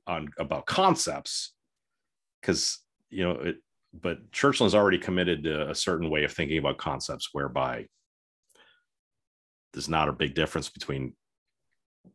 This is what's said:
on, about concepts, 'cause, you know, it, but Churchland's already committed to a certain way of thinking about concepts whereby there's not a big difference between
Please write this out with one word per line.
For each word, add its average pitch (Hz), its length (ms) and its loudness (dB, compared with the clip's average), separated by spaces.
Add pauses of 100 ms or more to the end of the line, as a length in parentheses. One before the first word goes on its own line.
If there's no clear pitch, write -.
on, 78 220 -6 (100)
about 73 280 -4
concepts, - 840 0 (920)
'cause, - 360 0 (320)
you 95 140 -2
know, 87 160 0
it, 82 160 -4 (360)
but - 380 -8
Churchland's 131 460 4
already 98 220 6
committed 87 460 0
to 76 240 0
a 76 60 -4
certain 82 360 0
way 76 120 2
of 73 100 0
thinking 78 260 0
about 71 200 0
concepts - 540 -6
whereby 123 560 -2 (1900)
there's 67 140 -8
not 78 200 4
a 73 40 2
big 69 220 -2
difference 78 360 0
between 67 420 -6 (1040)